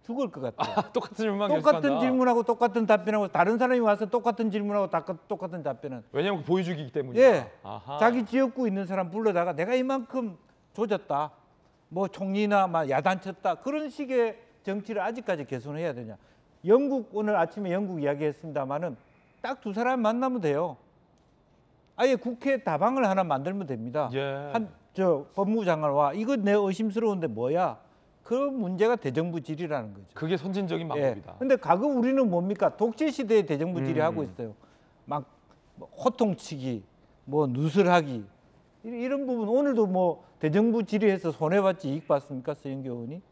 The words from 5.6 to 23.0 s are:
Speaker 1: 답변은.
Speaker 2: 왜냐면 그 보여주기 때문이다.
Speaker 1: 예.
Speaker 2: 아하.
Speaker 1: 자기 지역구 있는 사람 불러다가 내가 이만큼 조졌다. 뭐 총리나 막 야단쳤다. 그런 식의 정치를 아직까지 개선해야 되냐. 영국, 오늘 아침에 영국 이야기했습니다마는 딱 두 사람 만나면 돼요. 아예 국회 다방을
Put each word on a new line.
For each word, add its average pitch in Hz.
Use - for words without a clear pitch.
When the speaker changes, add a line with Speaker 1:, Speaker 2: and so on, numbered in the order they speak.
Speaker 1:
답변은. 131
Speaker 2:
왜냐면 180
그 135
보여주기 165
때문이다. 143
Speaker 1:
예. 170
Speaker 2:
아하. 110
Speaker 1:
자기 240
지역구 254
있는 196
사람 185
불러다가 185
내가 180
이만큼 254
조졌다. 160
뭐 185
총리나 196
막 165
야단쳤다. 175
그런 294
식의 247
정치를 202
아직까지 202
개선해야 147
되냐. 113
영국, 254
오늘 208
아침에 175
영국 185
이야기했습니다마는 147
딱 262
두 202
사람 247
만나면 240
돼요. 151
아예 254
국회 247
다방을 214